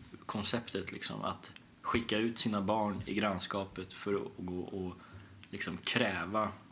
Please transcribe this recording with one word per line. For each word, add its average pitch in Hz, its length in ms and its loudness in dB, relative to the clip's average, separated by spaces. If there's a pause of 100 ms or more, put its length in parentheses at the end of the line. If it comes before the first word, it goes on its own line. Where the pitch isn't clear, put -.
(260)
konceptet, - 680 0
liksom, 104 300 -4
att - 300 -4 (300)
skicka 117 360 2
ut 117 200 4
sina 107 220 4
barn 104 460 4
i 95 80 0
grannskapet 98 800 0
för - 220 0
att 98 80 4 (140)
gå 90 240 -4
och, 90 340 -4 (560)
liksom, 90 260 -4
kräva. 101 720 2 (240)